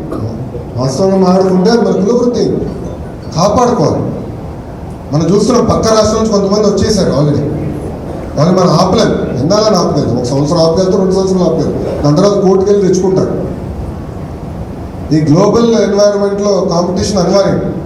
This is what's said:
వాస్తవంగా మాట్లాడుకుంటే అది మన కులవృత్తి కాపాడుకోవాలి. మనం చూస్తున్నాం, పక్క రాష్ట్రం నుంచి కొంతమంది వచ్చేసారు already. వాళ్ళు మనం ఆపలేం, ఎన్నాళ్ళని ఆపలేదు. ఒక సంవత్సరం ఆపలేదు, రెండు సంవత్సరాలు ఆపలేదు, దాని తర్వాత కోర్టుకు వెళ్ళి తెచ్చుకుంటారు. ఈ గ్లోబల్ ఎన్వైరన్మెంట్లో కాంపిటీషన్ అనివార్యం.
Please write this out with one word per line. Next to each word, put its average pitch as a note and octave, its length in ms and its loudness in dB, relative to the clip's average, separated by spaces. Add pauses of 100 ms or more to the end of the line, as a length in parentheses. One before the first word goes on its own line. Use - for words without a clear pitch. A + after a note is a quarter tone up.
(760)
వాస్తవంగా F#3+ 400 0
మాట్లాడుకుంటే F#3 540 4
అది A#3 100 4
మన F#3+ 120 2
కులవృత్తి A#3+ 640 0 (800)
కాపాడుకోవాలి. A3+ 640 2 (1120)
మనం E3 240 2
చూస్తున్నాం, A3+ 300 2
పక్క - 220 0
రాష్ట్రం A3 360 2
నుంచి - 80 0
కొంతమంది G3+ 360 2
వచ్చేసారు F#3 420 2
already. C#3 340 0 (920)
వాళ్ళు F#3 220 2
మనం E3+ 100 2
ఆపలేం, - 680 0
ఎన్నాళ్ళని G3+ 380 2
ఆపలేదు. C#3+ 400 0
ఒక B2 80 -2
సంవత్సరం D3 340 0
ఆపలేదు, F#3 380 2
రెండు F#3 160 2
సంవత్సరాలు F#3 320 0
ఆపలేదు, D#3 300 0 (300)
దాని D3 120 4
తర్వాత G3 220 2
కోర్టుకు F#3+ 320 2
వెళ్ళి G3 180 2
తెచ్చుకుంటారు. - 720 0 (1500)
ఈ D#3 80 4
గ్లోబల్ G3+ 440 4
ఎన్వైరన్మెంట్లో G3+ 1040 2
కాంపిటీషన్ F3+ 480 -2
అనివార్యం. F3 560 0 (120)